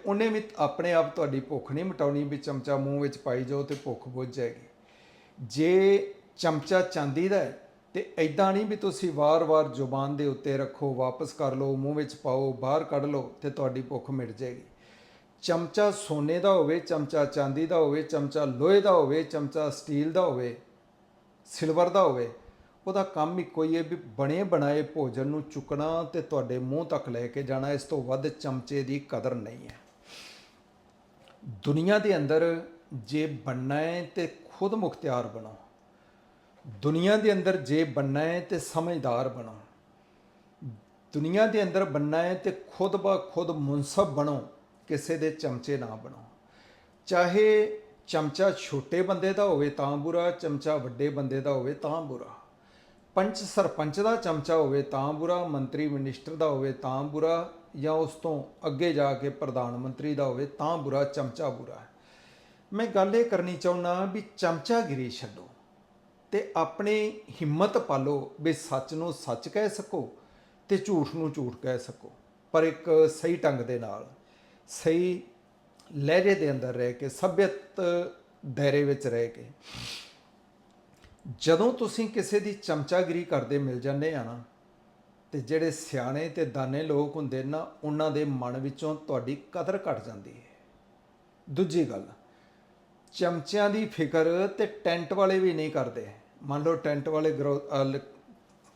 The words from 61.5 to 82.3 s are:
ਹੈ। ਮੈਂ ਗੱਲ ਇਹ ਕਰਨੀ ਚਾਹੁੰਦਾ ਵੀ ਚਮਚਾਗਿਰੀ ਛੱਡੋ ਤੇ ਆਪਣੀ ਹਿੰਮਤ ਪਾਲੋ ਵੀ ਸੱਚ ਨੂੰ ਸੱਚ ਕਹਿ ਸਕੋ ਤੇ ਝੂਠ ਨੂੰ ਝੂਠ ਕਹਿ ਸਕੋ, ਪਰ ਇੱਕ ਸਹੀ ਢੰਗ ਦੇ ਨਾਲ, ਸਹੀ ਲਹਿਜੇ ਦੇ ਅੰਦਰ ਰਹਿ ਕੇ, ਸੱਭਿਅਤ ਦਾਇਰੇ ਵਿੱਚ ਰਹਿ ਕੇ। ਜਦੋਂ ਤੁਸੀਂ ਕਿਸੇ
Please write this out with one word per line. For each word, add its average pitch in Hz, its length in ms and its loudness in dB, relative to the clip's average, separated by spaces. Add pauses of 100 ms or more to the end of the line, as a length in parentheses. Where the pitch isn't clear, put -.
ਹੈ। 107 140 -20 (840)
ਮੈਂ 220 140 -2
ਗੱਲ 196 280 2
ਇਹ 233 100 6
ਕਰਨੀ 180 320 0
ਚਾਹੁੰਦਾ 175 480 0
ਵੀ 196 180 -4 (140)
ਚਮਚਾਗਿਰੀ 165 720 0
ਛੱਡੋ 98 380 -12 (840)
ਤੇ 202 260 -2
ਆਪਣੀ 214 720 0
ਹਿੰਮਤ 170 480 2
ਪਾਲੋ 139 540 0 (100)
ਵੀ 156 120 2
ਸੱਚ 135 400 -6
ਨੂੰ 160 200 -4
ਸੱਚ - 340 -6
ਕਹਿ 202 220 0
ਸਕੋ 190 480 -6 (520)
ਤੇ 196 80 4
ਝੂਠ 180 380 0
ਨੂੰ 160 160 -2
ਝੂਠ 131 300 -6
ਕਹਿ 127 180 -2
ਸਕੋ, - 320 -16 (400)
ਪਰ 160 120 6
ਇੱਕ 160 460 6 (120)
ਸਹੀ 170 140 2
ਢੰਗ 143 240 2
ਦੇ 120 200 -2
ਨਾਲ, 107 280 -8 (600)
ਸਹੀ 175 560 0 (720)
ਲਹਿਜੇ 180 400 4
ਦੇ 156 160 2
ਅੰਦਰ 127 220 -4
ਰਹਿ 123 200 -2
ਕੇ, 135 160 -6
ਸੱਭਿਅਤ 190 720 0 (720)
ਦਾਇਰੇ 143 300 4
ਵਿੱਚ 139 240 0
ਰਹਿ 117 200 0
ਕੇ। 120 180 -16 (1900)
ਜਦੋਂ 185 340 4
ਤੁਸੀਂ 226 360 -2
ਕਿਸੇ 208 300 0